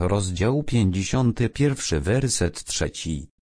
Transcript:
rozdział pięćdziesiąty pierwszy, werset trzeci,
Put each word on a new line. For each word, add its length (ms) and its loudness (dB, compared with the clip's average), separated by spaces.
rozdział 640 0
pięćdziesiąty 880 2
pierwszy, 500 0
werset 640 0
trzeci, 680 -4